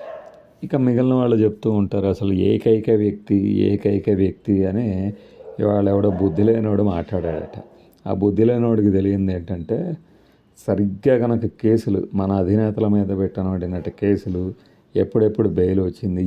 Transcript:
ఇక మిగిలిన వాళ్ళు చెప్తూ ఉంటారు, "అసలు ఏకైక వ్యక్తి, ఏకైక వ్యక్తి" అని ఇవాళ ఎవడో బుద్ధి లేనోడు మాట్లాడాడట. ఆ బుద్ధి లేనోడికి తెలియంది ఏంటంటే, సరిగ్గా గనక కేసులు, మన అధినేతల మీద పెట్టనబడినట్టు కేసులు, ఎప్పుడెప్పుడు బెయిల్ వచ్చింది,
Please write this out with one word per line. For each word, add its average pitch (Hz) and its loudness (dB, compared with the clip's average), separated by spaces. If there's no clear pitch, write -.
ఇక - -6
మిగిలిన 127 2
వాళ్ళు 123 2
చెప్తూ 107 0
ఉంటారు, 101 0
"అసలు 98 0
ఏకైక 110 2
వ్యక్తి, 104 0
ఏకైక 101 0
వ్యక్తి" 98 0
అని 104 -2
ఇవాళ 104 2
ఎవడో 101 2
బుద్ధి 92 0
లేనోడు 107 2
మాట్లాడాడట. 85 -4
ఆ 98 -4
బుద్ధి 98 2
లేనోడికి 117 2
తెలియంది 98 0
ఏంటంటే, 90 -6
సరిగ్గా 101 0
గనక 117 0
కేసులు, 110 0
మన 98 0
అధినేతల 107 0
మీద 101 2
పెట్టనబడినట్టు 90 -4
కేసులు, 95 -2
ఎప్పుడెప్పుడు 196 0
బెయిల్ 92 0
వచ్చింది, 90 -4